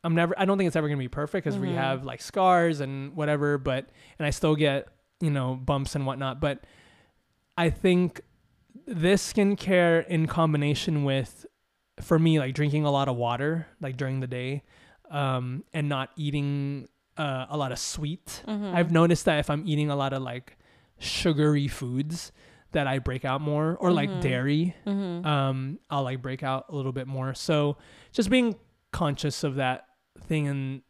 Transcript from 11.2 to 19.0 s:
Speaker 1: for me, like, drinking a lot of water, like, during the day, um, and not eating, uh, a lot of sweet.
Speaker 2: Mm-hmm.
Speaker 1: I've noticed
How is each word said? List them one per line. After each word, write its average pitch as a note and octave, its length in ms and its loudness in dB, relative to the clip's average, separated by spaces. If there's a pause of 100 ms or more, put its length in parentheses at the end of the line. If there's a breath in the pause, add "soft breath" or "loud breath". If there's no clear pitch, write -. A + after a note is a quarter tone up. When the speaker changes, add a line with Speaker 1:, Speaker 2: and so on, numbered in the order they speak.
Speaker 1:
for E3 180 4
me, D#3+ 200 6
like, C3+ 160 0
drinking D3 320 2
a C#3+ 40 4
lot C#3 160 2
of B2+ 100 0
water, C3+ 500 -2 (160)
like, C3 160 -8
during C3+ 220 -2
the B2+ 60 -6
day, B2+ 360 -6 (480 soft breath)
um, C3 540 -4 (100)
and D3 160 -2
not C3+ 260 -4
eating, C#3+ 720 -2 (300)
uh, C3+ 320 -4
a D3+ 80 -4
lot C3+ 120 -2
of A#2 80 -6
sweet. - 680 -8
Speaker 2:
Mm-hmm. G3+ 260 -4
Speaker 1:
I've E3+ 160 2
noticed E3 360 4